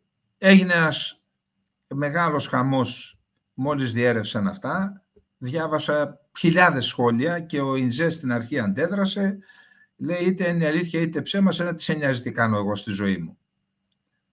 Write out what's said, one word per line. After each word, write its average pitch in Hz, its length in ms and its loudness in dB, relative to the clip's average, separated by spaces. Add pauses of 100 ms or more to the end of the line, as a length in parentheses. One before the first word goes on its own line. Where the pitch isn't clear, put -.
(380)
έγινε 190 340 6
ένας 160 500 0 (720)
μεγάλος 147 520 0
χαμός 131 720 -2 (340)
μόλις 135 380 -2
διέρευσαν 113 540 0
αυτά. 180 580 -6 (340)
Διάβασα 151 800 -2 (180)
χιλιάδες 165 480 4
σχόλια 127 540 0
και 165 200 -6
ο 135 140 -2
Ιντζέ 131 360 0
στην 131 220 -4
αρχή 120 260 -4
αντέδρασε. 190 800 -2 (580)
Λέει, 175 280 -4
"Είτε 185 240 0
είναι 170 180 0
αλήθεια 165 340 0
είτε 165 220 -2
ψέμα, 196 300 2
σένα 175 220 -2
τι 170 80 -8
σε - 100 -2
νοιάζει 139 300 -2
τι 127 80 -6
κάνω 110 260 0
εγώ 101 180 -2
στη 101 160 -8
ζωή 98 280 0
μου;" 82 200 -12 (960)